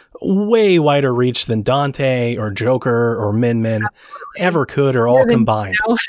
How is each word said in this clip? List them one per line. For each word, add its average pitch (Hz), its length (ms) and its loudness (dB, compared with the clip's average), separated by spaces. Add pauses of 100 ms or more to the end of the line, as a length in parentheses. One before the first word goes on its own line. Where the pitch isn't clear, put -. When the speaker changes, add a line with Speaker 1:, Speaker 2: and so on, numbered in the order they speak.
(220)
Speaker 1:
way 202 560 2
wider 143 340 2
reach 123 340 0
than 110 160 0
Dante 131 760 -2
or 107 160 -4
Joker 117 680 0
or 104 120 -2
Min 117 280 0
Min 110 220 -2
Speaker 2:
Absolutely. - 580 -12
Speaker 1:
ever 170 260 0
could 139 300 0
or 117 100 2
Speaker 2:
More - 20 2
Speaker 1:
all 127 180 4
Speaker 2:
than 117 120 2
Speaker 1:
combined. 107 360 0 (340)